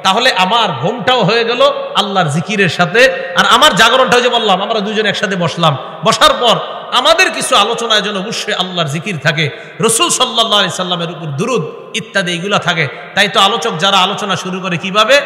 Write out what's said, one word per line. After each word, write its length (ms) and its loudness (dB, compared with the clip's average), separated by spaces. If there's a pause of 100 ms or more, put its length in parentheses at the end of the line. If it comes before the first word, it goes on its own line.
তাহলে 280 2
আমার 380 2 (120)
ঘুমটাও 420 0
হয়ে 200 2
গেল 180 0 (340)
আল্লাহর 320 0
জিকিরের 420 0
সাথে, 420 2 (260)
আর 80 4
আমার 300 4
জাগরণটা, 400 4
ওই 80 4
যে 60 2
বললাম, 320 0
আমরা 180 -2
দুজন 260 -2
একসাথে 300 -2
বসলাম, 420 0 (260)
বসার 300 4
পর 260 2 (320)
আমাদের 400 2
কিছু 240 -2
আলোচনায় 460 0
যেন 160 -4
অবশ্যই 360 -6
আল্লাহর 340 -2
জিকির 300 -4
থাকে, 320 -2 (300)
রাসূল 300 2
সাল্লাল্লাহু 440 0
আলাইহি 240 0
সাল্লামের 320 -4
উপর 160 -10
দুরূদ 360 -2 (320)
ইত্যাদি 400 -4
এগুলা 260 -2
থাকে। 280 -2 (280)
তাই 120 2
তো 120 0
আলোচক 400 0
যারা 180 2
আলোচনা 380 0
শুরু 240 -6
করে 180 -4
কিভাবে 480 2